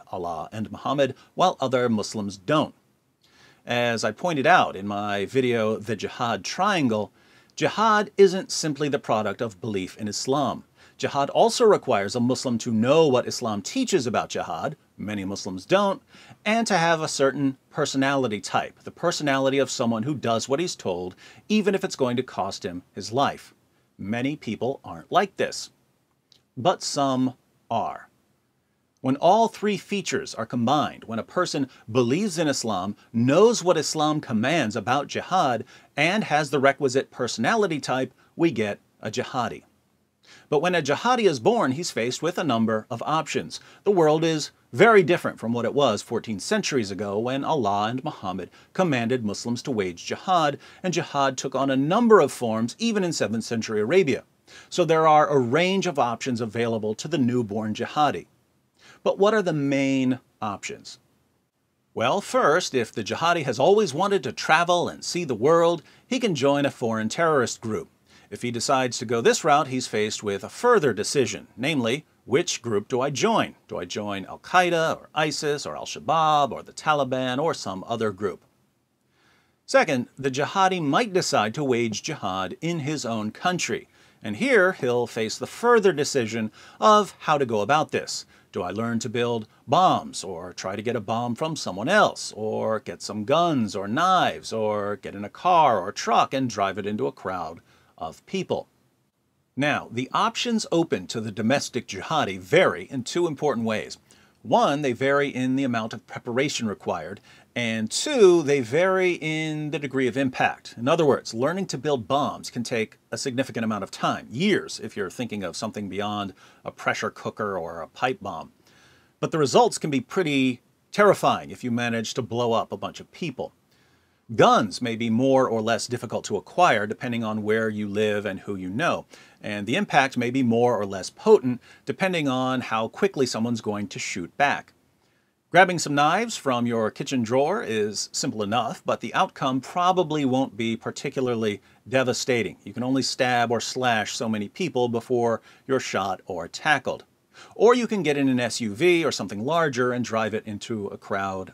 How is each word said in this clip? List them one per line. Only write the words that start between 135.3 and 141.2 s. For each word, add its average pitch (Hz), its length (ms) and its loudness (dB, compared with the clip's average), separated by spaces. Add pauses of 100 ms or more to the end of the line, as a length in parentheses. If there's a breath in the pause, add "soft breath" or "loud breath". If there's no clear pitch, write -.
Grabbing 180 300 6
some 147 160 -2
knives 175 400 2
from 120 320 0
your 113 240 0
kitchen 135 320 -4
drawer 139 400 0
is 107 480 -2
simple 110 320 -4
enough, 113 420 -2
but 117 140 -2
the - 140 -10
outcome 135 480 -2
probably 175 640 2
won't 127 320 0
be 113 180 -2
particularly 117 840 -2 (260 soft breath)